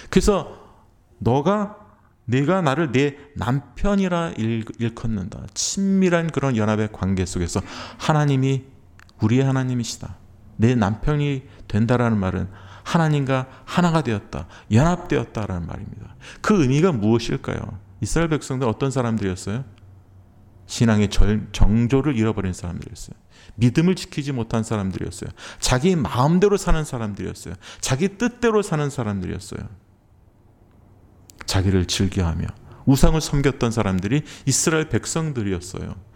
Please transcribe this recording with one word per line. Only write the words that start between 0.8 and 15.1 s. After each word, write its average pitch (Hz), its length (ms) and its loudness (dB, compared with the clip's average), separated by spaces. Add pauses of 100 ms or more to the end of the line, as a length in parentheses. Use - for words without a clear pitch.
너가, 160 600 0 (480)
"내가 143 360 2
나를 147 300 0
내 139 260 0 (180)
남편이라 175 1040 -2
일-, 110 280 -2 (120)
일컫는다." 110 760 -6
친밀한 185 760 0
그런 135 260 0
연합의 107 360 0
관계 92 340 -2
속에서 90 360 -2 (360)
하나님이 139 680 2 (560)
우리의 120 240 4
하나님이시다, 127 720 -4 (400)
내 120 180 4
남편이 135 680 0 (240)
된다라는 117 500 2
말은 92 320 -2 (340)
하나님과 143 640 0 (160)
하나가 165 380 2
되었다, 107 460 -6 (240)
연합되었다라는 117 960 0